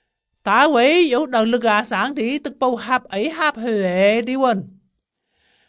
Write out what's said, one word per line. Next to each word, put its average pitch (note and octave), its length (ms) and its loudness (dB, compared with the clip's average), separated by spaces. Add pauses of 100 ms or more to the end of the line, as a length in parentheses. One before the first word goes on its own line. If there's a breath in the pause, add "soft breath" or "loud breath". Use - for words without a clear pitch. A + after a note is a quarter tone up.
(420)
Tá A3+ 220 4
quấy D#4 440 4
dấu C4+ 180 0
đằng A#3 180 0
lực A3+ 180 0
gà A3 220 2
sáng A3 300 -4
tí B3+ 240 -4
tức C#4+ 200 -10
bầu C4 180 0
hạp B3 280 -4
ấy A3 260 -6
hạp D#4+ 260 -4
hề G#3 640 0
đi B3 120 -6
quần. A#3+ 340 0 (1000)